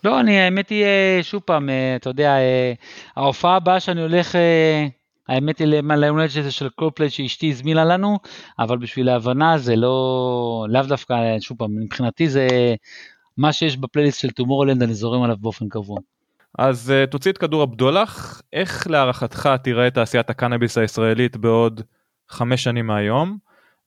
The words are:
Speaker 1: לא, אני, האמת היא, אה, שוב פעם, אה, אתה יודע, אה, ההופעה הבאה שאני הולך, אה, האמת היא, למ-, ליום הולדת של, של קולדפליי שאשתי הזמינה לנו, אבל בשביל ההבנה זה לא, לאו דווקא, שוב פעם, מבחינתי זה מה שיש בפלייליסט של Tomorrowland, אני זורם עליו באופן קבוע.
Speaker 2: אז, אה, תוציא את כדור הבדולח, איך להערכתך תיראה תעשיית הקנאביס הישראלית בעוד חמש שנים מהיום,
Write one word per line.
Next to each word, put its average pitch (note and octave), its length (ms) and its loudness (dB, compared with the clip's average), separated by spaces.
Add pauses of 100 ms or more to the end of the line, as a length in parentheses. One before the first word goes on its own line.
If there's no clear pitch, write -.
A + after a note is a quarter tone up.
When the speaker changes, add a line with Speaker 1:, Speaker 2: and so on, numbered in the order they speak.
Speaker 1:
לא, A#3+ 160 2
אני, G#3 200 4
האמת F#3 280 0
היא, G#3 160 0
אה, F#3+ 380 2
שוב G#3 220 -8
פעם, D3 260 0
אה, C3 260 0
אתה B2+ 140 -6
יודע, C#3 280 2
אה, B2+ 340 2 (440)
ההופעה C#3 400 2
הבאה F3+ 240 2
שאני F3 200 -4
הולך, E3+ 360 0
אה, D#3+ 500 4 (420)
האמת C#3 300 -2
היא, D#3+ 80 0
למ-, D3+ 260 2
ליום D3 240 2
הולדת D#3 140 0
של, C#3+ 200 -4
של C3+ 180 -6
קולדפליי C#3+ 420 -2
שאשתי C#3+ 400 -6
הזמינה D3+ 340 0
לנו, F#3+ 340 0 (400)
אבל A#2+ 200 -2
בשביל B2 300 -2
ההבנה B2+ 500 2
זה A#2+ 180 0
לא, B2 920 0
לאו B2 140 2
דווקא, A#2+ 580 -2
שוב A#2 180 -14
פעם, G#2+ 220 -6
מבחינתי A#2+ 480 -2
זה C3+ 180 0 (920)
מה D3 160 2
שיש D3 240 0
בפלייליסט C#3 440 0
של C3+ 80 -2
Tomorrowland, C3 560 2
אני A#2 100 0
זורם A#2 280 -2
עליו A#2 180 0
באופן G#2+ 280 -6
קבוע. G2+ 300 -8 (600)
Speaker 2:
אז, B2+ 320 0
אה, C3+ 160 4
תוציא D3 260 -2
את F#3+ 60 -4
כדור D#3 240 0
הבדולח, C3+ 800 -2 (100)
איך - 380 -6
להערכתך C3 580 0 (140)
תיראה B2 280 2
תעשיית A#2+ 400 0
הקנאביס A#2+ 480 -2
הישראלית A2+ 580 0
בעוד A2+ 440 2 (480)
חמש B2 360 -2
שנים A#2 220 -2
מהיום, A2+ 520 -2 (480)